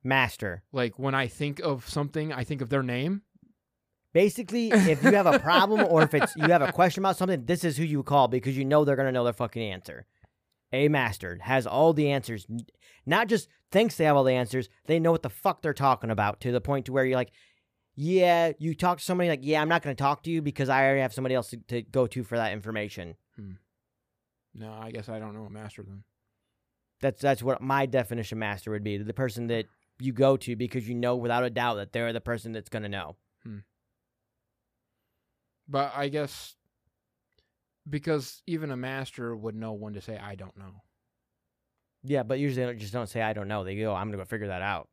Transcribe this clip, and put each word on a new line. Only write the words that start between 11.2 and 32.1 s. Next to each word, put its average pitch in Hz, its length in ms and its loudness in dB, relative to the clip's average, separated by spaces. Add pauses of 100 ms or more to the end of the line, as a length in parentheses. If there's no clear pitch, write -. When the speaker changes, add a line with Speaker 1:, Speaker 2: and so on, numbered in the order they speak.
Speaker 1:
has 127 240 0
all 156 260 4
the 147 180 2
answers, 117 400 -4
n-, 117 100 -8 (440)
not 196 240 2
just 214 180 0 (240)
thinks 220 260 2
they 165 100 2
have 147 100 6
all 139 80 6
the 131 80 4
answers, 127 380 -2 (160)
they 160 120 2
know 165 140 4
what 165 100 0
the - 60 -6
fuck - 320 -2
they're 151 140 -2
talking 127 360 2
about 104 300 0
to 127 100 -2
the 120 120 0
point 139 240 -2
to 127 60 -8
where 131 120 2
you're 127 140 2
like, 123 140 -4 (640)
"Yeah, 170 640 4
you 156 160 -2
talk 180 240 0
to - 60 -12
somebody," 180 260 0
like, 143 140 0
yeah, 151 180 2
I'm 156 60 0
not 170 140 2
gonna 139 120 -4
talk 139 300 0
to 165 60 -6
you 165 120 -2
because 139 260 -2
I 135 160 4
already 135 160 4
have 127 140 -2
somebody 131 220 -2
else 120 140 -2
to, 120 60 -12 (120)
to 120 140 -4
go 127 260 0
to 123 160 -6
for 120 120 -6
that 110 160 -2
information. 104 600 -8 (220)
Speaker 2:
Hmm. 98 160 -16 (1000)
No, 110 180 -16
I 110 200 -14
guess 110 160 -12
I 110 120 -8
don't 107 140 -12
know 107 100 -14
a 101 60 -16
master 107 320 -16
then. 98 200 -16 (1000)
Speaker 1:
That's, 135 200 -2
that's 135 220 2
what 127 180 0
my 135 260 0
definition 117 520 -4
of - 20 -6
master 104 300 -6
would 104 140 -6
be, 104 140 -4
the 104 160 -8
person 120 340 -4
that 113 180 -2 (340)
you 131 120 -2
go 135 260 4
to 120 180 -6
because 117 320 -6
you 123 60 -6
know 123 220 0
without 120 280 0
a 123 60 0
doubt 120 240 -2
that 101 180 -8
they're 117 200 -2